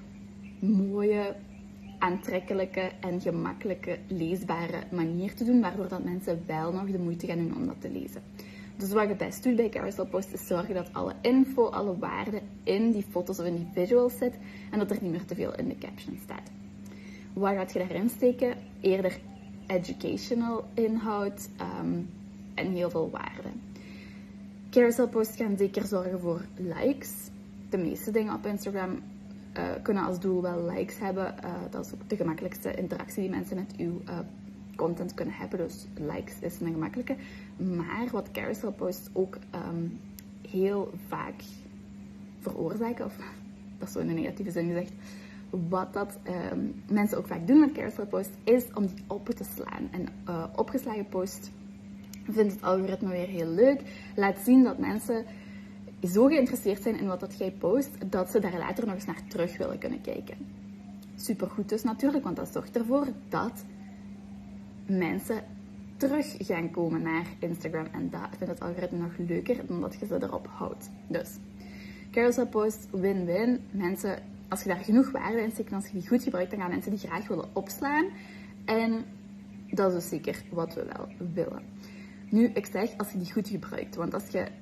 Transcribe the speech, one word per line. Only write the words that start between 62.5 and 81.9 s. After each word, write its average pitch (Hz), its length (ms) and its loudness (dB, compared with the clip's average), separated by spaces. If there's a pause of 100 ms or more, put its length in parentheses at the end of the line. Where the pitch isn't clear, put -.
zorgt - 240 -4
ervoor 247 320 4 (220)
dat - 360 -2 (1200)
mensen 190 580 2 (540)
terug 277 400 2
gaan 170 340 0
komen 165 300 2
naar 165 260 0 (120)
Instagram. 160 520 -2
En 170 180 -2
dat 175 280 -6
vindt 175 160 -4
het - 80 -10
algoritme 175 360 -4
nog 170 200 -2
leuker 175 480 0
dan 180 160 -2
dat 185 180 -4
je 214 60 -6
ze 190 180 0
erop 190 240 -4
houdt. - 420 -8 (180)
Dus, - 220 -4 (800)
carousel 240 360 6
posts, 214 440 2
win-win. 196 680 4 (120)
Mensen, 190 480 0 (280)
als 196 160 -4
je 196 60 0
daar 190 140 0
genoeg 254 280 8
waarde 220 300 0
in 220 100 0
steekt 214 180 -4
en 202 60 -2
als 196 120 -2
je 190 120 -4
die 170 80 -4
goed 240 160 6
gebruikt, 185 280 0
dan 208 80 -2
gaan 180 100 -2
mensen 185 220 -2
die 202 80 0
graag 175 280 -4
willen 170 260 -2
opslaan. 285 520 2 (600)
En 226 400 4 (640)
dat 196 180 6
is 180 60 6
dus 170 160 0
zeker - 400 -2
wat 165 240 0
we - 120 -4
wel - 480 -8
willen. - 300 -2 (640)